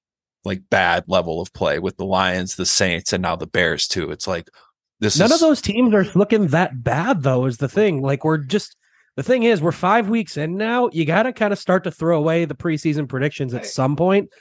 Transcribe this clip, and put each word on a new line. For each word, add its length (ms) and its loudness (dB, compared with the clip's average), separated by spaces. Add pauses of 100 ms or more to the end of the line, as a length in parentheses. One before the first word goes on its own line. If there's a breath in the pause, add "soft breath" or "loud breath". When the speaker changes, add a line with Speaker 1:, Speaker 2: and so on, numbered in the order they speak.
(460)
Speaker 1:
like, 240 -4
bad 380 2
level 320 0
of 140 -10
play 260 -2
with 180 -6
the 80 -8
Lions, 520 0
the 80 -6
Saints, 480 0
and 80 -2
now 140 -2
the 120 -8
Bears 400 0
too. 240 -6
It's 160 -8
like, 220 -6 (500 soft breath)
this 180 0
Speaker 2:
None 100 4
Speaker 1:
is 80 4
Speaker 2:
of 40 2
those 220 4
teams 320 2
are 120 4 (100)
looking 320 4
that 360 0
bad, 400 0
though, 220 2
is 120 -2
the 120 -4
thing. 320 0
Like, 220 -2
we're 160 2
just, 360 -4 (400)
the 80 -6
thing 200 2
is, 180 4
we're 100 2
five 380 2
weeks 280 -2
in 200 -4
now. 340 0
You 140 0
gotta 280 2
kinda 220 0
start 300 0
to 60 -4
throw 260 0
away 280 2
the 100 -8
preseason 520 -2
predictions 460 -4
at 80 -6
Speaker 3:
Right. 40 -10
Speaker 2:
some 300 0
point. 340 2 (120)